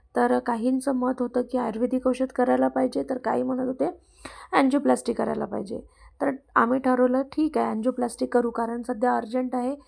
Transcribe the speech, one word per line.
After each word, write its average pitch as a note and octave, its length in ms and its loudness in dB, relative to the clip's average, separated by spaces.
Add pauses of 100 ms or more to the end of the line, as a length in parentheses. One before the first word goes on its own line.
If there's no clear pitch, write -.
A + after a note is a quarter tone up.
(160)
तर B3 240 4
काहींचं B3+ 560 0
मत B3 240 0
होतं B3 220 -2
की B3 160 -4
आयुर्वेदिक B3 500 0
औषध B3+ 180 0
करायला B3+ 420 2
पाहिजे, C4 360 0
तर C4+ 140 -4
काही B3 260 0
म्हणत B3+ 240 -2
होते C4 220 0 (640)
अँजिओप्लास्टी C4 600 4
करायला D3 320 -2
पाहिजे. G3+ 340 -6 (420)
तर C#4+ 100 2 (240)
आम्ही A#3+ 240 4
ठरवलं, B3+ 420 2
ठीक D4 360 -2
आहे, A3+ 100 0
अँजिओप्लास्टी A#3+ 580 -2
करू, A#3+ 240 2
कारण A#3 320 -4
सध्या A#3+ 360 0
अर्जंट B3 380 -4
आहे, B3+ 200 -2 (120)